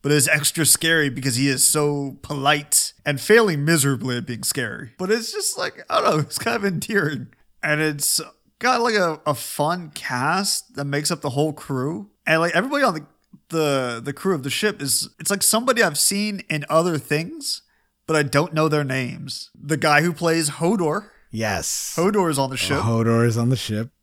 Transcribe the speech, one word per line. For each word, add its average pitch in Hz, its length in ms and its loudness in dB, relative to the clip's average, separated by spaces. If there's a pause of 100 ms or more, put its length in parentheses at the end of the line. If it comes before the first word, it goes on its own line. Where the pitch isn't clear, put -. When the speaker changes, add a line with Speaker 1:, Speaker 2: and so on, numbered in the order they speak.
Speaker 1:
but 143 80 -2
is 147 180 4
extra 151 360 0
scary 160 460 4
because 127 260 -4
he 135 120 2
is 131 180 2
so 147 560 0
polite 147 720 0 (100)
and 143 160 -2
failing 180 440 4
miserably 139 520 0
at 123 100 -6
being 110 180 -8
scary. 120 540 -6
But 185 120 -6
it's 233 220 -2
just - 260 -4
like, - 320 -8
I - 100 2
don't - 100 2
know, 156 100 2
it's - 180 -6
kind - 180 -2
of 202 80 -4
endearing. 175 640 -2 (340)
And 151 180 0
it's 151 400 0 (380)
got, 240 240 2
like, 233 120 0
a, 175 320 0
a 147 80 2
fun 160 600 -4
cast 160 840 -2
that 139 80 -4
makes 143 260 -2
up 151 100 -4
the 143 100 -4
whole 147 220 0
crew. 147 580 -6 (160)
And, 160 140 4
like, 170 140 0
everybody 269 300 2
on 208 100 2
the, 151 120 -10 (420)
the, 135 540 0
the 139 100 -6
crew 190 220 -2
of 135 100 -4
the 139 60 -4
ship 208 300 -2
is, - 280 -2 (100)
it's - 120 -4
like 196 120 0
somebody 233 400 4
I've 160 160 2
seen 202 500 0
in 151 220 -2
other 160 280 4
things, 175 640 -4 (440)
but 160 100 2
I 151 60 4
don't 143 320 0
know 156 140 2
their 151 160 2
names. 131 680 -6 (100)
The 147 160 -2
guy 147 260 4
who 175 100 2
plays 165 380 0
Hodor. 175 600 0 (200)
Speaker 2:
Yes. 104 680 -4
Speaker 1:
Hodor 185 340 2
is 143 80 0
on 135 120 0
the 131 60 -8
ship. - 260 -2
Speaker 2:
Hodor 117 440 4
is 113 100 2
on 120 140 0
the 131 60 2
ship. 110 340 -6 (120)